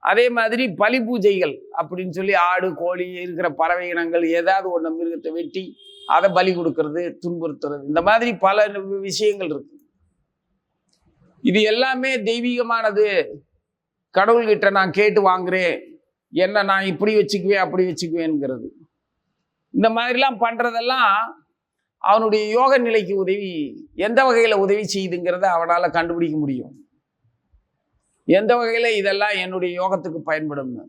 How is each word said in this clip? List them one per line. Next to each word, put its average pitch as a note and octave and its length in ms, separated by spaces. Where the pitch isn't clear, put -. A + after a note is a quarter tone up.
அதே G#3+ 260
மாதிரி A#3 440
பலி G#3+ 260
பூஜைகள் G3 560
அப்படின்னு F3+ 320
சொல்லி F#3+ 240
ஆடு, F3+ 400
கோழி, F3+ 380
இருக்கிற F3 380
பறவை E3+ 380
இனங்கள் E3+ 400
ஏதாவது F3+ 420
ஒண்ணு E3 220
மிருகத்தை E3 400
வெட்டி E3+ 320
அதை F3 220
பலி F#3 280
கொடுக்கறது, D#3 460
துன்புறுத்துறது, D#3 640
இந்த D3+ 180
மாதிரி A3 360
பல G3+ 300
விஷயங்கள் G3+ 400
இருக்கு. C#3+ 280
இது F#3+ 180
எல்லாமே B3+ 560
தெய்வீகமானது. A#3 880
கடவுள்கிட்ட G#3 580
நான் F#3+ 200
கேட்டு G#3 280
வாங்குறேன், F#3 460
என்ன G3 300
நான் G3 220
இப்படி F#3+ 300
வச்சுக்குவேன், G3 500
அப்படி F#3 200
வச்சுக்குவேன்ங்கிறது. D#3+ 800
இந்த G3 160
மாதிரிலாம் B3 500
பண்றதெல்லாம் A#3 720
அவனுடைய G#3+ 480
யோக B3+ 280
நிலைக்கு A3+ 380
உதவி, F#3+ 360
எந்த A3 280
வகையில A3+ 300
உதவி G3+ 300
செய்யுதுங்கிறத F3+ 540
அவனால E3+ 440
கண்டுபிடிக்க E3+ 460
முடியும். C#3 360
எந்த G3 280
வகையில A#3 400
இதெல்லாம் G3+ 420
என்னுடைய F#3 360
யோகத்துக்கு F3+ 520
பயன்படும்னு. C#3+ 640